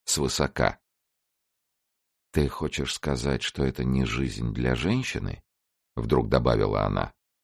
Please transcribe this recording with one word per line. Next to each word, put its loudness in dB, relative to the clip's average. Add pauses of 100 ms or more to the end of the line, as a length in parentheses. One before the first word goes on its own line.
свысока. 0 (1500)
«Ты 2
хочешь -4
сказать, -2
что -2
это -2
не 2
жизнь -2
для 2
женщины?» -2 (540)
вдруг 2
добавила 2
она. -2 (320)